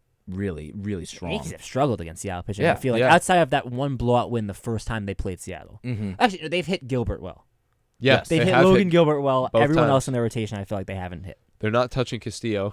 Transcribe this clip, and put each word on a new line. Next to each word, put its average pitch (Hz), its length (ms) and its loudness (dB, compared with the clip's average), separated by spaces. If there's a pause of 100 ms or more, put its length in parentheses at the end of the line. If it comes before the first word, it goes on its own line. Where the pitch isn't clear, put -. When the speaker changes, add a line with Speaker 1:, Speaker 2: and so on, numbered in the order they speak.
(260)
Speaker 1:
really, 90 480 -6
really 98 280 -6
Speaker 2:
The 76 60 -12
Speaker 1:
strong. - 240 -8
Speaker 2:
Yankees 82 200 -6
have 85 100 -16
struggled 123 380 0
against 82 220 -12
Seattle 90 220 -6
pitching. 107 200 -4
I 170 40 4
Speaker 1:
Yeah, 165 80 4
Speaker 2:
feel 131 160 -4
like 113 80 0
Speaker 3:
yeah. 131 120 6
Speaker 2:
outside 175 280 4
of 147 100 2
that 135 200 -2
one 135 260 -4
blowout 120 340 2
win 113 160 -2
the 98 80 -6
first 113 320 -8
time 110 180 -6
they 98 80 -6
played 92 280 -6
Seattle. - 440 -14
Speaker 1:
Mm-hmm. 107 340 -4
Speaker 2:
Actually, 190 260 2
no, 160 40 -6
they've 170 160 -2
hit 165 240 -4
Gilbert 113 320 -2
well. - 240 -14 (540)
Speaker 3:
Yes, 127 220 4
Speaker 1:
Yes. - 80 -12
Speaker 2:
They've 165 100 2
Speaker 3:
they - 80 4
Speaker 2:
hit 190 80 4
Speaker 3:
have - 100 8
Speaker 2:
Logan 190 200 8
Speaker 3:
hit 180 60 0
Speaker 2:
Gilbert 156 300 4
well. 131 320 0
Speaker 3:
both 113 100 4
Speaker 2:
Everyone 143 220 4
Speaker 3:
times. 117 60 4
Speaker 2:
else 135 180 2
in 135 60 -4
their 120 80 0
rotation, 110 360 -4
I 98 60 -6
feel 104 140 -6
like 95 80 -8
they 98 80 -8
haven't 90 300 -10
hit. - 140 -16 (200)
Speaker 3:
They're 107 120 -2
not 120 200 0
touching 123 300 -4
Castillo. 104 520 -4